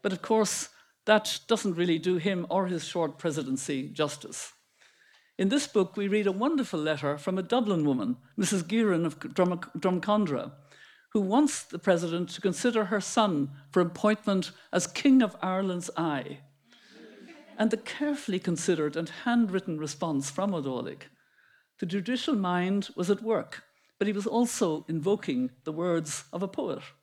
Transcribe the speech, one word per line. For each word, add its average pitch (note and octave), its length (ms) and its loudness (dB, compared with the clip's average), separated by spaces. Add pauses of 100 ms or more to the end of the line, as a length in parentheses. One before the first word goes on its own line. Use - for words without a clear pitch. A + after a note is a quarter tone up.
But F#3+ 100 0
of F3+ 80 -6
course, - 480 0 (380)
that G#3+ 400 2
doesn't G#3 300 0
really E3+ 220 2
do F3+ 180 0
him F3 340 -2
or F#3 160 2
his F3 180 -4
short E3 320 -2
presidency C#3 720 -4
justice. - 640 -6 (840)
In F#3+ 100 2
this C#4 180 2
book, F#3 300 0
we G3+ 120 -2
read G3+ 180 2
a G3 60 2
wonderful A#3 480 0
letter D3 360 -2
from F#3 220 -2
a F#3 40 -2
Dublin G3 440 2
woman, B2 320 0 (180)
Missus F#3+ 280 0
Gearan F#3+ 420 2
of D3 120 -6
Drum-, F3+ 420 0 (180)
Drumcondra, F3+ 760 0 (600)
who G#3 100 2
wants A#3+ 400 2
the - 160 -12
president E3+ 520 2
to - 120 -12
consider G#3+ 440 2
her G3+ 140 0
son F3+ 500 2 (200)
for F#3 100 4
appointment G3 720 2 (240)
as F3+ 120 0
King C4 360 6
of G3 180 0
Ireland's F#3 560 -2
Eye. C#3+ 440 -4 (1160)
And A3 120 4
the A3+ 80 0
carefully C#4+ 600 -4
considered D#3+ 580 0
and E3 120 -4
handwritten F#3+ 680 0
response D3 520 -2
from G3+ 200 -2
Ó E3 120 -2
Dálaigh, B2+ 420 -6 (720)
"The G3 80 -4
judicial A3+ 480 -2
mind F#3 600 0
was F3 160 -2
at G3 120 2
work, A3 420 -2 (340)
but G3 80 2
he G#3+ 60 0
was G3+ 140 -4
also G#3+ 640 0
invoking D#3+ 640 -2 (120)
the D#3 80 -6
words E3 520 -2 (100)
of F3+ 80 -4
a G3 60 -4
poet." G3+ 340 -4 (200)